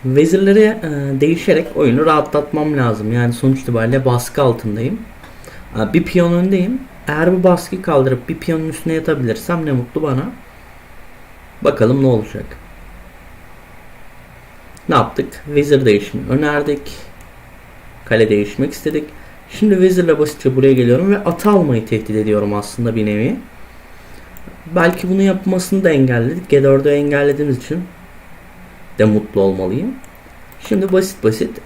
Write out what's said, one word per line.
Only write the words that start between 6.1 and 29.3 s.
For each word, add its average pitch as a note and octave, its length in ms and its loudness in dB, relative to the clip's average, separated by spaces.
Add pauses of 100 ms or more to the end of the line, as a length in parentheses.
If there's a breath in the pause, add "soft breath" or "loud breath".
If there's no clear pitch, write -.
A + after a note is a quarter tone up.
öndeyim. F#3+ 480 0 (260)
Eğer D#3+ 260 0
bu F3+ 100 0
baskıyı F3+ 380 0
kaldırıp C3 480 0
bir E3 80 -6
piyonun D#3+ 320 -4
üstüne D#3+ 240 -6
yatabilirsem D#3 720 -4
ne D3 60 -2
mutlu B2+ 300 -4
bana. D3 280 -4 (1300)
Bakalım C3 420 2
ne C3+ 40 4
olacak. A2 380 -2 (2500)
Ne D#3+ 60 0
yaptık? - 520 -4
Vezir C#3+ 380 2
değişimi - 440 0
önerdik. D3 800 -4 (960)
Kale A2 240 2
değişmek G#2+ 440 0
istedik. D3+ 360 -6 (420 loud breath)
Şimdi G3+ 300 2
vezirle F3+ 380 4
basitçe D3 360 0
buraya C3+ 180 6
geliyorum B2+ 380 4
ve G3+ 60 4
atı F#3+ 320 -2
almayı D3 360 2
tehdit A2 240 -4
ediyorum G#2 440 0
aslında A2+ 420 -4
bir A2 100 0
nevi. A2 340 -2 (1400 loud breath)
Belki F3 340 2
bunu F#3+ 120 2
yapmasını F#3+ 600 0
da F#3 60 4
engelledik. C3+ 600 2
G C#3 140 4
dördü C#3 260 4
engellediğimiz C#3+ 680 0
için E3 260 -6 (1160)
de G#2+ 60 6
mutlu G#2+ 360 0